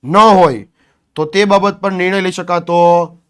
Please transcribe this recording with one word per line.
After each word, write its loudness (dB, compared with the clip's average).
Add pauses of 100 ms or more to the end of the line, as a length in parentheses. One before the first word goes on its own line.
ન -2
હોય, 4 (480)
તો -4
તે -2
બાબત 0
પર -4
નિર્ણય -2
લઈ -2
શકાતો -2 (140)